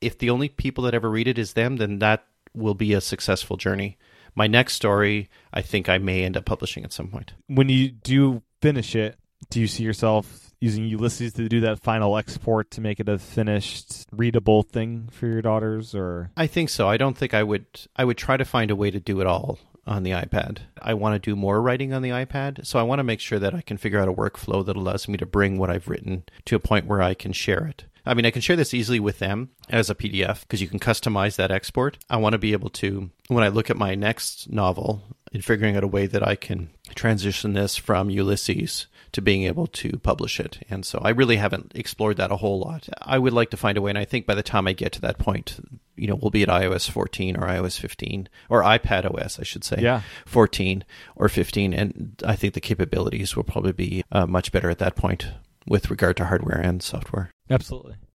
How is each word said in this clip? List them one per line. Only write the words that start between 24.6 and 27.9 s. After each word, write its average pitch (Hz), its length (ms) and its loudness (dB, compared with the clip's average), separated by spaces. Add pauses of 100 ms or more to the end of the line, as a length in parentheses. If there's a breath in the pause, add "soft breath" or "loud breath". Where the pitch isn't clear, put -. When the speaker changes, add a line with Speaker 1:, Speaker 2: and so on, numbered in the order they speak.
Speaker 1:
that 98 120 -4
allows 95 320 -4
me 101 100 -4
to - 80 -6
bring 98 320 2
what 92 120 2
I've 87 180 -4
written - 360 -6 (220 loud breath)
to 113 100 2
a 95 40 0
point - 260 2
where 98 160 2
I 92 100 4
can 98 200 -6
share 95 340 0
it. - 180 -12 (240 soft breath)